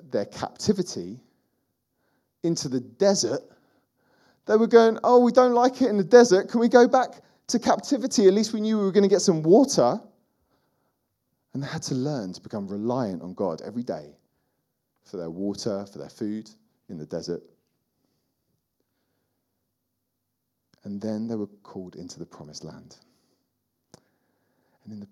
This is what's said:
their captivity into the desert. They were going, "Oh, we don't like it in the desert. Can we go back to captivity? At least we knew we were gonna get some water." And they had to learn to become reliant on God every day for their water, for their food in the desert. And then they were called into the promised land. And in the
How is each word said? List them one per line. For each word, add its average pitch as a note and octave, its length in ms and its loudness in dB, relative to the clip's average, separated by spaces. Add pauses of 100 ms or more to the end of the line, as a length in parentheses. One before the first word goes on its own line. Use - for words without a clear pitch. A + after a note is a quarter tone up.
(100)
their G2+ 140 -4
captivity C3 960 -6 (1200)
into E3 260 -4
the B2+ 120 -4
desert. G3 640 -2 (1040)
They G#3+ 100 2
were A3+ 100 2
going, A3+ 380 6
"Oh, B3 160 6
we A#3+ 100 4
don't B3 240 4
like B3+ 260 2
it B3+ 100 0
in G#3 60 -2
the G3 80 2
desert. A#3+ 440 6
Can A#3 120 -2
we A#3+ 80 2
go B3 200 6
back B3+ 340 -2 (260)
to B3 100 0
captivity? A#3 680 0
At F#3+ 80 8
least G#3+ 180 0
we A3 80 -6
knew A3 180 -2
we G#3 60 0
were F#3+ 80 0
gonna G3+ 140 4
get F#3+ 140 2
some E3 220 0
water." E3+ 580 4 (1500)
And C3+ 100 -8
they C#3 60 -10
had - 160 -10
to C#3+ 100 -6
learn B2+ 380 -6
to - 80 -18
become G2+ 260 -12
reliant G#2 560 -6
on F2+ 120 -14
God F2 280 -6
every A#2+ 220 -10
day D2+ 320 -12 (880)
for - 140 -16
their E2 120 -10
water, G2 600 -8
for - 60 -18
their - 100 -16
food A2 420 -12 (380)
in F2 100 -16
the D2+ 80 -14
desert. E2 360 -10 (3500)
And G2+ 180 -12
then G#2+ 280 -8
they A#2 80 -6
were G#2 100 -8 (160)
called F#2 320 -18
into F2 240 -18
the E2 80 -14
promised D#2 380 -20
land. - 320 -20 (1900)
And G#2+ 100 -20
in G#2+ 60 -16
the G2+ 140 -16